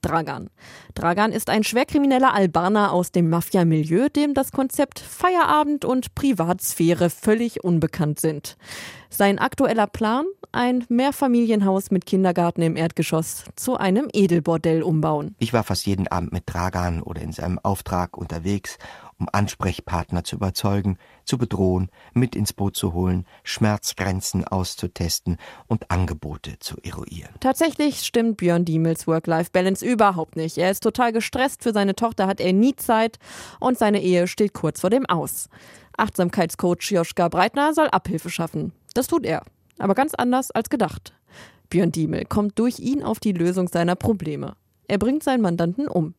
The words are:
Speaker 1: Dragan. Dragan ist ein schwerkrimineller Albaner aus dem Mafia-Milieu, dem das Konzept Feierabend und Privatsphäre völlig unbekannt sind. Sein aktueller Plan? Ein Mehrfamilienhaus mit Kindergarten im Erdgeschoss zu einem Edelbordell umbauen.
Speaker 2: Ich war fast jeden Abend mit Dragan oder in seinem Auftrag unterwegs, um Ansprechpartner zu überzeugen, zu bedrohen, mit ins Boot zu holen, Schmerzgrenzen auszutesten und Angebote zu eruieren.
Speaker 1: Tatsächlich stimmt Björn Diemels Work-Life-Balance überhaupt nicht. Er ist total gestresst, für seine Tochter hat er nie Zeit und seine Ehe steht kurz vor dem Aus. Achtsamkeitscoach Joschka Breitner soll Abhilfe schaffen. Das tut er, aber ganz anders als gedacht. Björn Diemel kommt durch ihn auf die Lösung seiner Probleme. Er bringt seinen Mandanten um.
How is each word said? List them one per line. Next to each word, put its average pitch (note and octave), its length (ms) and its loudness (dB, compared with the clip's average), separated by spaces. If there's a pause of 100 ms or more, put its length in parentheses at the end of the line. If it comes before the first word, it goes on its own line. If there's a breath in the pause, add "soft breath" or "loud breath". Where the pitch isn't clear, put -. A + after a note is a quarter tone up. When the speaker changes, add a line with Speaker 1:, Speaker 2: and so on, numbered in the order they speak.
Speaker 1:
Dragan. D3 440 -4 (440 loud breath)
Dragan G3 380 0
ist A3+ 180 -4
ein G#3+ 140 2
schwerkrimineller C4+ 680 2
Albaner G3 600 2
aus F3 180 0
dem F3 180 2
Mafia-Milieu, E3+ 800 2
dem D4 260 0
das C4+ 180 -2
Konzept - 480 -2
Feierabend D4+ 840 2
und B3+ 300 -2
Privatsphäre F3 960 2
völlig A3+ 540 0
unbekannt D#3+ 560 0
sind. D#3 360 -4 (540 loud breath)
Sein G3+ 280 2
aktueller A3+ 480 2
Plan? A#3 400 -2 (260)
Ein B3 360 0
Mehrfamilienhaus A#3 1040 2
mit G3 160 0
Kindergarten F3 560 2
im E3 140 0
Erdgeschoss D#3+ 680 -2 (120)
zu - 200 -2
einem G3+ 360 2
Edelbordell E3 720 2
umbauen. D3+ 560 0
Speaker 2:
Ich A2+ 140 -2
war A2+ 120 4
fast - 220 -2
jeden F#2+ 220 0
Abend F2 240 -4
mit F2+ 140 -6
Dragan F2 560 -2
oder - 180 -10
in D#2+ 120 -8
seinem F2+ 260 -4
Auftrag F#2 580 -2
unterwegs, F2 640 -6 (400 loud breath)
um F2+ 120 -4
Ansprechpartner F2+ 920 -2
zu - 120 -8
überzeugen, G2 640 -2 (260 soft breath)
zu C3 140 -2
bedrohen, F#2 520 0 (240 soft breath)
mit B2 220 0
ins G#2 160 -2
Boot G2 240 -4
zu F2 160 -2
holen, F2+ 340 0 (180 soft breath)
Schmerzgrenzen F#2+ 1000 -2
auszutesten - 920 -4 (300 loud breath)
und - 240 -4
Angebote D2+ 680 -4
zu - 240 -14
eruieren. - 580 -12
Speaker 1:
Tatsächlich D4 600 0
stimmt A3+ 380 0
Björn F3 260 2
Diemels E3 420 0
Work-Life-Balance E3+ 800 0
überhaupt G3+ 520 2
nicht. D#3+ 220 -6
Er F3+ 120 2
ist G3 120 -4
total A#3 300 2
gestresst, A#3 500 -2
für A#3+ 100 0
seine G3+ 220 2
Tochter A3+ 320 0
hat G3+ 140 -2
er F#3 120 2
nie A#3 240 4
Zeit A3+ 420 0 (420 loud breath)
und B3 180 2
seine G#3 240 2
Ehe F3+ 240 4
steht G#3 280 0
kurz - 260 -4
vor F#3 100 2
dem C4 160 2
Aus. - 420 -4 (480 loud breath)
Achtsamkeitscoach F3 920 0
Joschka E3+ 380 0
Breitner C#4+ 440 2
soll D#4 160 4
Abhilfe F3 420 -2
schaffen. E3 420 -6 (200)
Das - 160 -2
tut E4 160 0
er, - 180 -2 (360)
aber G3 160 2
ganz C#4 200 0
anders B3 360 0
als - 200 -2
gedacht. - 440 -4 (540 loud breath)
Björn E3+ 240 2
Diemel D#3+ 320 -2
kommt G#3 340 -2
durch A#3 200 0
ihn C4+ 240 -2
auf - 160 -4
die G#3 140 0
Lösung F3+ 360 0
seiner F3 280 2
Probleme. D#3 600 -4 (320)
Er G3+ 100 0
bringt B3+ 240 2
seinen B3+ 200 2
Mandanten F3 460 0
um. E3+ 300 -2